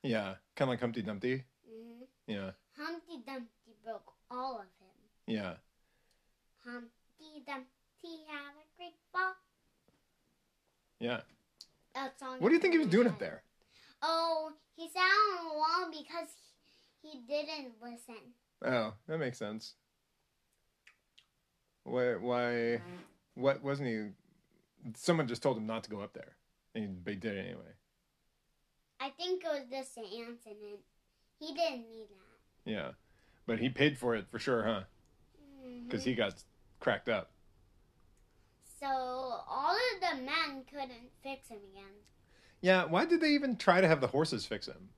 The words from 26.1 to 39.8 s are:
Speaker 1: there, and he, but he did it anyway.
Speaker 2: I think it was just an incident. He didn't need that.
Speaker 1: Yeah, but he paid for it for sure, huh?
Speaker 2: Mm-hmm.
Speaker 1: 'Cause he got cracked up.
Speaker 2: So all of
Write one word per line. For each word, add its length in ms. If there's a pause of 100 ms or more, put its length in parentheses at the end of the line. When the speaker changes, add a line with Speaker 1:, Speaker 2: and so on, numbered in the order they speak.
Speaker 1:
there, 220 (380)
and 100
he, 60
but 240
he 40
did 180
it 100
anyway. 260 (1300)
Speaker 2:
I 120
think 340
it 40
was 220
just 260
an 80
incident. 760 (580)
He 160
didn't 360
need 200
that. 600
Speaker 1:
Yeah, 200 (560)
but 140
he 80
paid 300
for 180
it 140
for 80
sure, 260
huh? 160 (840)
Speaker 2:
Mm-hmm. 260
Speaker 1:
'Cause 140
he 100
got 200 (460)
cracked 280
up. 220 (1500)
Speaker 2:
So 60
all 920
of 240